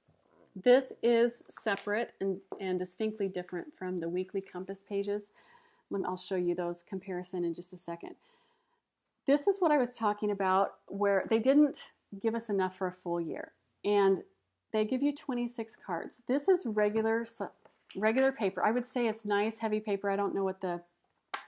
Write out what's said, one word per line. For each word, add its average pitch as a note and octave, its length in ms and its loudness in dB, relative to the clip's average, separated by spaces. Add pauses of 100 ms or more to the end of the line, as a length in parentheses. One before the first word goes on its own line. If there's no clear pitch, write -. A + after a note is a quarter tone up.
(580)
This B3+ 360 6 (100)
is A#3 460 2
separate G#3 720 -4
and, G3 180 -2 (220)
and F#3 180 -2
distinctly G#3 480 -4
different F3+ 460 -6
from F#3 240 -4
the E3 100 -4
weekly F#3 320 -4
compass F#3+ 420 -10
pages. G3+ 500 -4 (580)
Let G3 100 -4
me, - 80 -2
I'll F#3 80 -4
show F#3 220 -4
you F3 180 0
those F3 260 -4
comparison F3+ 640 -6
in E3+ 100 -2
just F3+ 200 -12
a F3+ 40 -14
second. - 380 -10 (1120)
This C#4+ 240 4
is G4 100 2
what D#4 140 4
I D4 40 4
was A#3+ 200 0
talking G#3 340 0
about G3 440 2 (120)
where G3 420 2
they A3+ 100 4
didn't C#4 520 4 (300)
give A3+ 140 0
us A3+ 140 -6
enough F#3 280 0
for F#3 100 -2
a F3+ 60 -4
full F3 260 -4
year. - 320 -6 (320)
And G3 400 4 (480)
they G#3+ 140 0
give B3+ 180 -2
you C#4+ 100 2
twenty-six A#3+ 640 -6
cards. - 500 -8
This C#4 220 0
is F#4 180 4
regular, A3 600 2 (680)
regular A3+ 380 2
paper. G3+ 320 -2
I G#3+ 80 4
would A#3+ 160 -2
say A#3+ 200 0
it's A3+ 180 -4
nice, G#3 320 0
heavy G#3+ 240 -2
paper. G3+ 280 -2
I G3 60 2
don't G3+ 180 -2
know G3 120 0
what F#3+ 160 -4
the, F3 200 -4 (680)